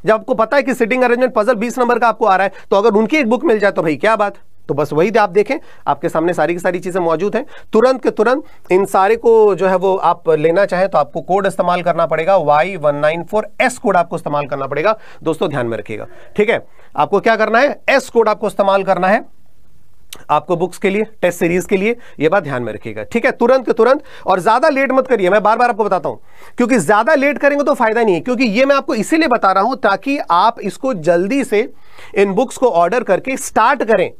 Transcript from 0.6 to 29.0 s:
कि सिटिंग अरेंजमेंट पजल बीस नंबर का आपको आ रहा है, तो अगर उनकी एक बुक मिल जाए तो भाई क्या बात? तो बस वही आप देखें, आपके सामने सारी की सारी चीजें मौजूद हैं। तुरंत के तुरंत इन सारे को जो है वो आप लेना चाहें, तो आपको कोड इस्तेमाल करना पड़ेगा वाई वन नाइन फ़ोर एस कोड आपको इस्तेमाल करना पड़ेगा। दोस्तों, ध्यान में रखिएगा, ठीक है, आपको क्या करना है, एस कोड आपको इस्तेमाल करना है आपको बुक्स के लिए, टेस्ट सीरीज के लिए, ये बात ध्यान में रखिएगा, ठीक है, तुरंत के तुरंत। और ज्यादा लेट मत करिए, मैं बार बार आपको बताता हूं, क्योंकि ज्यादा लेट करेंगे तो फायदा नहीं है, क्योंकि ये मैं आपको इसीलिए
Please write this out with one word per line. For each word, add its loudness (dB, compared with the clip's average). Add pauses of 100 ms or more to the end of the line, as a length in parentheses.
कि -2
सिटिंग 0
अरेंजमेंट 2
पजल 2
बीस -4
नंबर 2
का 2
आपको 0
आ 4
रहा 2
है, -4 (180)
तो 4
अगर 4
उनकी 0
एक 0
बुक 0
मिल 2
जाए 2
तो -4
भाई 0
क्या 2
बात? -2 (340)
तो -4
बस -2
वही 2
आप 2
देखें, 0 (300)
आपके -2
सामने 0
सारी 0
की -4
सारी -2
चीजें -4
मौजूद -2
हैं। -4 (260)
तुरंत 4
के 0
तुरंत 0 (280)
इन 4
सारे 2
को 4
जो 0
है 2
वो 2
आप 0
लेना 2
चाहें, 0
तो 0
आपको -2
कोड -2
इस्तेमाल 0
करना 0
पड़ेगा 0
वाई 2
वन 0
नाइन -2
फ़ोर -4 (120)
एस 0
कोड 0
आपको 0
इस्तेमाल -4
करना -6
पड़ेगा। 0 (240)
दोस्तों, -2
ध्यान -4
में -4
रखिएगा, -10 (300)
ठीक 2
है, -2 (300)
आपको 2
क्या 2
करना 2
है, 0
एस 2
कोड 2
आपको -2
इस्तेमाल 2
करना 0
है 2 (1080)
आपको 0
बुक्स -4
के -2
लिए, -2 (180)
टेस्ट 0
सीरीज 0
के 0
लिए, 0 (240)
ये 2
बात 2
ध्यान -6
में -6
रखिएगा, -10
ठीक -4
है, 4
तुरंत 2
के -2
तुरंत। 2 (240)
और 2
ज्यादा 2
लेट 0
मत 2
करिए, 2
मैं 4
बार 2
बार 2
आपको -2
बताता -2
हूं, -6 (400)
क्योंकि 2
ज्यादा 2
लेट 0
करेंगे 2
तो 2
फायदा 2
नहीं 4
है, 0
क्योंकि -2
ये 2
मैं 4
आपको -2
इसीलिए 0